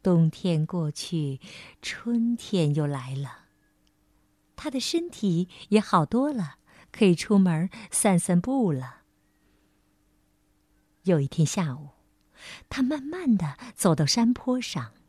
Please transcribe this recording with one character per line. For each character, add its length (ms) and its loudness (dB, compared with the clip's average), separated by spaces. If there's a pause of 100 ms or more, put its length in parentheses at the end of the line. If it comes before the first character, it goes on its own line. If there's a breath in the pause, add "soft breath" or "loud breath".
冬 280 4
天 340 0
过 260 -4
去， 500 -6 (420 loud breath)
春 520 -2
天 400 0
又 120 0
来 280 -6
了， 260 -10 (1160)
他 140 -8
的 100 -4
身 300 -4
体 360 0 (220 loud breath)
也 100 4
好 280 2
多 260 0
了， 240 -6 (340 soft breath)
可 140 2
以 100 6
出 240 2
门 300 2 (220 loud breath)
散 280 2
散 220 2
步 320 0
了。 300 -8 (2000)
有 180 2
一 60 0
天 180 0
下 320 -2
午， 140 -18 (800 loud breath)
他 120 -2
慢 200 -2
慢 340 0
地 220 -4 (160 loud breath)
走 200 2
到 120 2
山 260 2
坡 260 -2
上。 360 -10 (140)